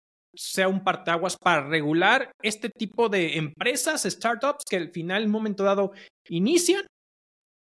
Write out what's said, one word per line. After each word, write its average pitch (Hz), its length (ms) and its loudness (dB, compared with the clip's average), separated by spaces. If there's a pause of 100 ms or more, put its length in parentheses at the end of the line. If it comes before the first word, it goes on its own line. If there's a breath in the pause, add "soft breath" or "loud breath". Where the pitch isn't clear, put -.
(340)
sea - 320 -2
un 190 160 0
parteaguas 175 580 -2
para 156 260 2
regular 165 640 2 (100)
este 214 280 -4
tipo 226 380 -2
de 175 300 0
empresas, 240 680 -2
startups, 233 680 -2
que 190 80 0
al 156 120 -4
final, 185 340 -4
en 214 40 0
un 208 60 2
momento 214 300 -2
dado, 196 280 2 (380 loud breath)
inician 339 560 2 (800)